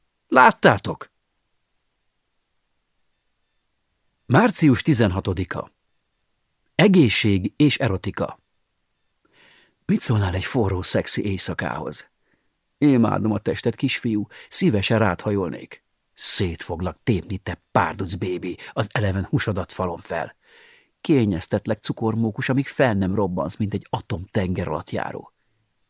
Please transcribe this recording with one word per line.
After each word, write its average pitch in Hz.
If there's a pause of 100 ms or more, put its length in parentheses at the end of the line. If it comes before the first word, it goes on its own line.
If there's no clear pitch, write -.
(260)
Láttátok? - (3250)
Március 139
tizenhatodika. 98 (1040)
Egészség 120
és 147
erotika. - (1500)
Mit -
szólnál 101
egy 95
forró, 98
szexi -
éjszakához? 90 (680)
Imádom 110
a 104
tested, -
kisfiú, 110 (220)
szívesen 113
rád 101
hajolnék. 98 (300)
Szét -
foglak 87
tépni, 95
te -
párduc 90
bébi, 90 (140)
az 107
eleven 98
húsodat 98
falon 90
fel. 82 (640)
Kényeztetlek, 107
cukormókus, 113
amíg 135
fel 123
nem 95
robbansz, 90
mint 104
egy 101
atomtenger 92
alatt 78
járó. - (580)